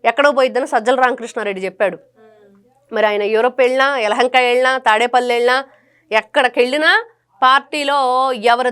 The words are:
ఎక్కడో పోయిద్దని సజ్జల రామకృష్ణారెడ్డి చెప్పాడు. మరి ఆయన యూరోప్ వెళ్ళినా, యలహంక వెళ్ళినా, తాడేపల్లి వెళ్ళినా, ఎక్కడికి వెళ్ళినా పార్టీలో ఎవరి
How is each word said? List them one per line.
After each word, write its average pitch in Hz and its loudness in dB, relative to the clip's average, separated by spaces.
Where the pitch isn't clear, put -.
ఎక్కడో 285 2
పోయిద్దని 262 -2
సజ్జల 247 0
రామకృష్ణారెడ్డి 226 -6
చెప్పాడు. 185 -4
మరి 214 0
ఆయన 208 -2
యూరోప్ 240 0
వెళ్ళినా, 262 2
యలహంక 247 0
వెళ్ళినా, 254 2
తాడేపల్లి 240 2
వెళ్ళినా, 240 2
ఎక్కడికి 247 -2
వెళ్ళినా 294 0
పార్టీలో 277 0
ఎవరి 247 0